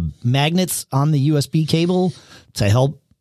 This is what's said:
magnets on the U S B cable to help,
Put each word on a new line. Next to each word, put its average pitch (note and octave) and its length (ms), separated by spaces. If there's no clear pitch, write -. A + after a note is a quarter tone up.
magnets D#3 680
on C#3+ 220
the C#3+ 80
U D3 180
S C3+ 80
B D#3+ 180
cable F3 480
to G2+ 140
help, C3 320